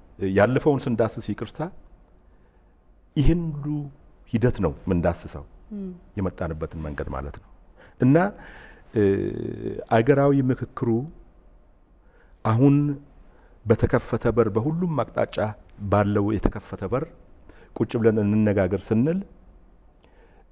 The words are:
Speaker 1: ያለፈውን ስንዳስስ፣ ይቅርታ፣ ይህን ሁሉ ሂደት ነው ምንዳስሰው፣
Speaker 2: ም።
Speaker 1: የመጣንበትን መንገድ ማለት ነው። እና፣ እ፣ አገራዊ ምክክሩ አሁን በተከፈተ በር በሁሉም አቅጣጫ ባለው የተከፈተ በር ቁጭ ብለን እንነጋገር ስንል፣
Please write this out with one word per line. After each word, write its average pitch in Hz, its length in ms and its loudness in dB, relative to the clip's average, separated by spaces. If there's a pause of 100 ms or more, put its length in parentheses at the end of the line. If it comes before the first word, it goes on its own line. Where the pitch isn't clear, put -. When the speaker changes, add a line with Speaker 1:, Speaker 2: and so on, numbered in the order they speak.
(280)
Speaker 1:
ያለፈውን 127 520 2
ስንዳስስ፣ 117 480 -2
ይቅርታ፣ 107 320 -8 (1600)
ይህን 160 340 4
ሁሉ 143 160 -10 (600)
ሂደት 120 300 0
ነው 85 140 0 (120)
ምንዳስሰው፣ 85 600 -2 (300)
Speaker 2:
ም። 196 160 -10 (240)
Speaker 1:
የመጣንበትን 80 680 -8
መንገድ 73 300 -8
ማለት 69 260 -10
ነው። - 120 -20 (520)
እና፣ 131 160 4 (800)
እ፣ 107 80 2 (880)
አገራዊ 139 520 4
ምክክሩ 127 460 -2 (1600)
አሁን 131 320 4 (880)
በተከፈተ - 640 0
በር 110 200 4
በሁሉም 160 480 -2
አቅጣጫ - 380 -4 (420)
ባለው 101 500 2
የተከፈተ 104 580 -2
በር 127 180 -2 (680)
ቁጭ - 180 -2
ብለን 110 280 4
እንነጋገር 101 600 2
ስንል፣ 139 380 0 (1300)